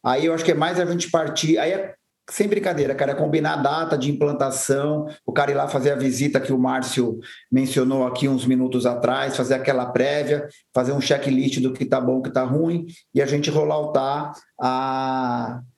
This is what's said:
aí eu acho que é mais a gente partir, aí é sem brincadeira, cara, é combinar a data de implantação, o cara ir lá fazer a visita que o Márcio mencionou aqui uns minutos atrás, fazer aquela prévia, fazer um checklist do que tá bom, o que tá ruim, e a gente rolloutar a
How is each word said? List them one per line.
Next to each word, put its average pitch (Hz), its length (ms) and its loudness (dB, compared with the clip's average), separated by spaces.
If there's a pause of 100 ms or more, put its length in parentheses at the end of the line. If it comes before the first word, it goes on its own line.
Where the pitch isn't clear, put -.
aí 135 220 2
eu 165 80 4
acho 160 120 -2
que 180 60 4
é 151 40 4
mais 170 240 0
a 180 60 2
gente 175 240 -4
partir, 160 480 2
aí 156 140 2
é 196 220 -4 (360)
sem - 160 0
brincadeira, 180 480 0
cara, 139 200 0
é - 20 -4
combinar 151 380 0
a 131 80 -4
data 156 360 0
de 135 140 -2
implantação, 147 960 0 (180)
o 135 60 -6
cara 143 180 2
ir 143 40 0
lá 143 160 0
fazer 147 220 0
a 139 40 0
visita 131 460 0
que 123 100 -4
o 131 80 2
Márcio 127 600 0 (300)
mencionou 131 560 2
aqui 127 220 -2
uns 131 180 0
minutos 127 400 2
atrás, 127 520 0
fazer 127 160 2
aquela 131 320 0
prévia, 143 600 0 (280)
fazer 127 180 2
um 139 80 0
checklist 139 640 2
do 131 100 2
que 127 140 -4
tá 131 160 0
bom, 131 160 2
o 127 40 -2
que 127 80 -6
tá 127 140 0
ruim, 165 420 0 (300)
e 143 60 4
a 143 40 4
gente 147 240 0
rolloutar 147 840 0 (260)
a 127 1040 -2 (160)